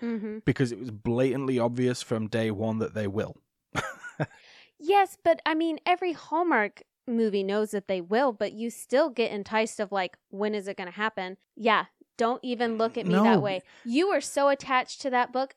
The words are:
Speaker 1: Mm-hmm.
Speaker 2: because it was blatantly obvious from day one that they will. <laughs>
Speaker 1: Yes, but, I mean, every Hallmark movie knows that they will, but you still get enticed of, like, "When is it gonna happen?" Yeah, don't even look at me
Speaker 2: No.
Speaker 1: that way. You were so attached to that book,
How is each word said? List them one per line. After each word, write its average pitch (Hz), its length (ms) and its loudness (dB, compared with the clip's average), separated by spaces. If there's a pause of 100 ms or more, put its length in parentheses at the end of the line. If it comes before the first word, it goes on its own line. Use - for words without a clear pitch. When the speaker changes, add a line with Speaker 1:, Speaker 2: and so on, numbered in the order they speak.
Speaker 1:
Mm-hmm. 220 420 -6
Speaker 2:
because 123 280 0
it 101 60 -10
was 120 120 -10
blatantly 127 680 0
obvious 120 440 0
from 110 260 -4
day 113 220 -2
one 110 300 -2
that - 120 -4
they 107 140 -4
will. 98 320 -4 (360)
<laughs> - 520 -6 (520)
Speaker 1:
Yes, 381 460 2
but, 330 220 4
I 311 80 2
mean, 330 320 0
every 359 260 2
Hallmark 294 720 0 (240)
movie 220 360 2
knows 208 280 0
that 202 180 -4
they 190 140 0
will, 226 300 2
but 208 200 -4
you 226 160 -6
still 285 400 0
get 226 220 -2
enticed 220 500 -2
of, 196 100 -4
like, 190 280 -2 (100)
"When 208 260 -2
is 196 140 -6
it 196 80 -6
gonna 180 140 -8
happen?" 190 480 -6 (160)
Yeah, 208 320 2 (320)
don't 240 260 0
even 233 320 -2
look 226 220 0
at 175 80 -4
me 175 80 2
Speaker 2:
No. 196 100 6
Speaker 1:
that 214 180 6
way. 190 200 -2 (220)
You 285 240 2
were 320 120 0
so 285 280 2
attached 262 540 0
to 277 80 -2
that 247 220 2
book, 269 240 -4